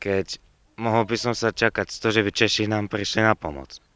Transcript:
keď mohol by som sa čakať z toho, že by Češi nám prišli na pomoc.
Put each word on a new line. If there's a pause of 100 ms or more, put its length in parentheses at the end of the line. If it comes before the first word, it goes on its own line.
keď (540)
mohol
by
som
sa
čakať
z
toho,
že
by
Češi
nám
prišli
na
pomoc. (200)